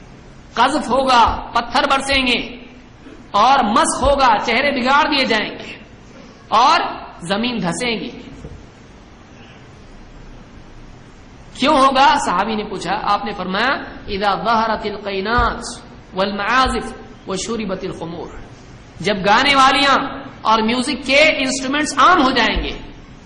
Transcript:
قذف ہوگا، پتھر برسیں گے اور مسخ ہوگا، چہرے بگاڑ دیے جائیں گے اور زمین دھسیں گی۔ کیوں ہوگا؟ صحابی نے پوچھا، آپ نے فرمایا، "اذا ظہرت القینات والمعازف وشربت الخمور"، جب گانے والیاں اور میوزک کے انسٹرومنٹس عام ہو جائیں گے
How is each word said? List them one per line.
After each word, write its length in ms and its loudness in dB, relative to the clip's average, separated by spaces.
قذف 360 0
ہوگا، 640 2
پتھر 380 0
برسیں 360 0
گے 280 -4
اور 320 4
مسخ 400 0
ہوگا، 420 4
چہرے 360 0
بگاڑ 320 2
دیے 120 2
جائیں 260 -2
گے 260 -14
اور 320 4
زمین 340 -2
دھسیں 380 -2
گی۔ 100 -8
کیوں 180 2
ہوگا؟ 360 6
صحابی 300 -2
نے 80 -2
پوچھا، 280 -6
آپ 220 0
نے 60 -6
فرمایا، 420 -2
"اذا 360 -2
ظہرت 420 0
القینات 760 -2
والمعازف 800 -2
وشربت 560 -6
الخمور"، 440 -10
جب 160 -2
گانے 280 4
والیاں 680 2
اور 200 2
میوزک 440 -2
کے 160 4
انسٹرومنٹس 800 0
عام 240 6
ہو 80 2
جائیں 320 0
گے 140 -8